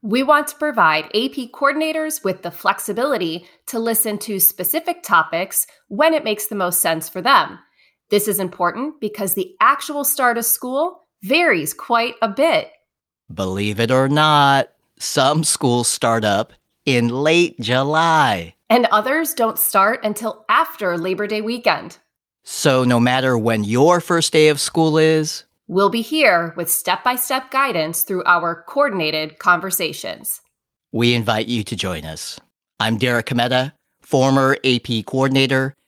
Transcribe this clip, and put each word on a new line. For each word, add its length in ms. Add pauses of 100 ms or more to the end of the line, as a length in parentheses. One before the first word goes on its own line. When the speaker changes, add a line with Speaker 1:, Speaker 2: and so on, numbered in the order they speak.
Speaker 1:
We 220
want 260
to 80
provide 560
A 160
P 240
coordinators 720
with 160
the 100
flexibility 960 (200)
to 120
listen 420
to 200
specific 640
topics 640 (220)
when 260
it 100
makes 220
the 80
most 260
sense 260
for 140
them. 380 (500)
This 180
is 140
important 600
because 340
the 260
actual 420
start 340
of 80
school 600 (180)
varies 500
quite 480
a 80
bit. 440 (600)
Speaker 2:
Believe 460
it 140
or 160
not, 600 (280)
some 460
schools 420
start 380
up 280 (320)
in 260
late 500
July. 960 (120)
Speaker 1:
And 180
others 460
don't 280
start 440
until 440
after 500
Labor 300
Day 120
weekend. 580 (440)
Speaker 2:
So 400
no 160
matter 400
when 240
your 380
first 320
day 160
of 100
school 400
is, 460 (240)
Speaker 1:
we'll 200
be 140
here 540
with 120
step-by-step 840
guidance 500
through 220
our 420
coordinated 720
conversations. 1000 (500)
Speaker 2:
We 240
invite 320
you 160
to 140
join 280
us. 360 (400)
I'm 180
Derek 280
Cometa, 440 (300)
former 640
A 160
P 240
coordinator 720 (100)